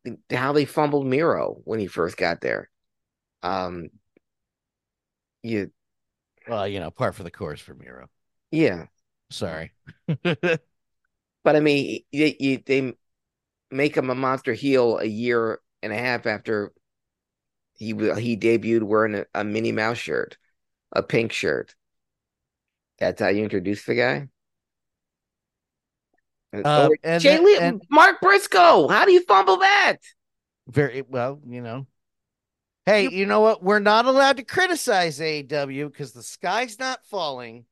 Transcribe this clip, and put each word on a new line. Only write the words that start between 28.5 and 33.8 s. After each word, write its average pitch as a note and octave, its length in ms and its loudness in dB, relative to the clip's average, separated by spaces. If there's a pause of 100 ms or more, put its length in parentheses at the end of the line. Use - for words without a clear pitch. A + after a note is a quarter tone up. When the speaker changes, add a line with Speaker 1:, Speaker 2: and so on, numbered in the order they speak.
Speaker 1:
how G#3 180 4
do G4 60 6
you F4+ 140 8
fumble F#4+ 320 4
that? G4 400 2 (720)
Speaker 2:
Very C3 340 -2
well, C3 420 -6
you B2 160 -14
know. A#2+ 280 -12 (960)
Hey, G3+ 160 4
Speaker 1:
You - 80 -2
Speaker 2:
you F#3+ 160 -4
know G#3 140 2
what? G#3+ 240 2
We're G#3 160 2